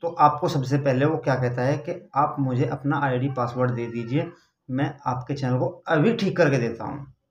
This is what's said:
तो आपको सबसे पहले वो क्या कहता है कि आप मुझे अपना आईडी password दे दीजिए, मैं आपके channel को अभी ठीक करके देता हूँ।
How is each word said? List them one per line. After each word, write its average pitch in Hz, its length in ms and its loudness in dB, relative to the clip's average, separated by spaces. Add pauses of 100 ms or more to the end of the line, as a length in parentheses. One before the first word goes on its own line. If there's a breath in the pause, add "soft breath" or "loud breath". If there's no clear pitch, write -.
तो 170 80 -4
आपको 151 400 4
सबसे 139 300 0
पहले 135 260 2
वो 156 140 2
क्या 139 160 0
कहता 123 280 -2
है 143 140 2
कि - 380 -10
आप 147 240 0
मुझे 123 280 0
अपना 143 340 -2
आईडी 131 280 0
password 123 420 0
दे 117 160 -4
दीजिए, 120 440 -4 (400 soft breath)
मैं 143 240 -2 (120)
आपके 127 280 -4
channel 127 240 0
को - 300 -2
अभी 165 260 4
ठीक 190 220 -2
करके 143 220 4
देता 113 260 -4
हूँ। 139 220 -10 (240)